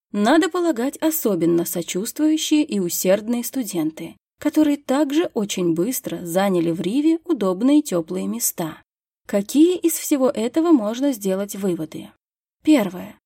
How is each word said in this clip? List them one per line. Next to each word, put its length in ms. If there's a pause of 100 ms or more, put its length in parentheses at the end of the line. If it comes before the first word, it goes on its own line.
(100)
Надо 380
полагать, 480
особенно 680
сочувствующие 1000
и 160
усердные 640
студенты, 720 (240)
которые 360
также 580
очень 400
быстро 520
заняли 460
в 80
Риве 440
удобные 560
теплые 460
места. 520 (480)
Какие 520
из 160
всего 340
этого 420
можно 420
сделать 440
выводы? 540 (520)
Первое. 640